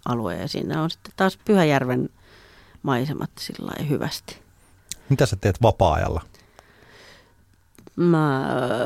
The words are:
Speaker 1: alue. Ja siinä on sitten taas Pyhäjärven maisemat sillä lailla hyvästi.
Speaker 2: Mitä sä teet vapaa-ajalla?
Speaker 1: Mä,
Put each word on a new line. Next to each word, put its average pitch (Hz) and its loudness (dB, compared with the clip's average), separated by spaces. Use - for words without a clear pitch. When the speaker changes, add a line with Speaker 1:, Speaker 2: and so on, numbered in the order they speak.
Speaker 1:
alue. 113 -4
Ja 92 -6
siinä - -4
on 165 -2
sitten - -14
taas 190 0
Pyhäjärven 139 2
maisemat 135 -2
sillä - -12
lailla - -8
hyvästi. - -6
Speaker 2:
Mitä 135 4
sä 98 -4
teet 101 0
vapaa-ajalla? 92 2
Speaker 1:
Mä, 151 2